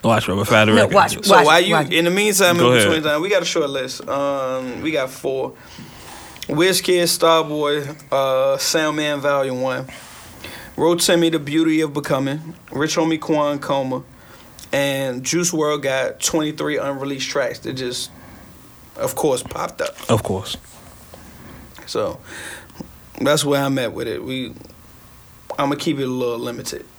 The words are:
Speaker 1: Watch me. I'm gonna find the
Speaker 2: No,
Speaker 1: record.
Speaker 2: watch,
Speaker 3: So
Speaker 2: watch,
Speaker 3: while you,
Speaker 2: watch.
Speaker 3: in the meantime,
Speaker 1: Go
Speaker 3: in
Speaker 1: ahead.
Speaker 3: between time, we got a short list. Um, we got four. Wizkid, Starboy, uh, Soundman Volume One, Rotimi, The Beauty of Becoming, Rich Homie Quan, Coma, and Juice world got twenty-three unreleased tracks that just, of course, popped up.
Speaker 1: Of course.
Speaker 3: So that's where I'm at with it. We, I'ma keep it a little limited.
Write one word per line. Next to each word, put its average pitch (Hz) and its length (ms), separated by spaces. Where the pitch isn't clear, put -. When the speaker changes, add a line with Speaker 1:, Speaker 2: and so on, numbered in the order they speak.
Speaker 1:
Watch 110 240
me. 92 60
I'm 98 40
gonna 101 80
find 107 240
the 107 60
Speaker 2:
No, - 80
Speaker 1:
record. - 120
Speaker 2:
watch, - 300
Speaker 3:
So 196 100
Speaker 2:
watch, 175 100
Speaker 3:
while 160 160
you, 185 120
Speaker 2:
watch. 147 180
Speaker 3:
in 165 140
the 175 60
meantime, 190 460
Speaker 1:
Go 143 140
Speaker 3:
in 123 60
Speaker 1:
ahead. 104 120
Speaker 3:
between 156 140
time, 151 180
we 196 80
got 190 120
a 175 40
short 151 240
list. 131 380
Um, 131 760
we 156 100
got 135 180
four. 131 440
Wizkid, 180 560
Starboy, 151 840
uh, 135 460
Soundman 151 640
Volume 135 420
One, 131 260
Rotimi, 170 560
The 160 80
Beauty 156 420
of 147 120
Becoming, 147 640
Rich 151 240
Homie 160 240
Quan, 147 400
Coma, 135 440
and 135 520
Juice 170 280
world 151 320
got 131 360
twenty-three 151 580
unreleased 139 520
tracks 131 300
that 135 140
just, 127 380
of 117 200
course, 139 260
popped - 400
up. - 140
Speaker 1:
Of 110 120
course. - 340
Speaker 3:
So - 320
that's 147 240
where 139 200
I'm 135 160
at 113 140
with 120 140
it. 98 160
We, 131 300
I'ma 143 180
keep 143 240
it 135 40
a 131 40
little 123 320
limited. 120 460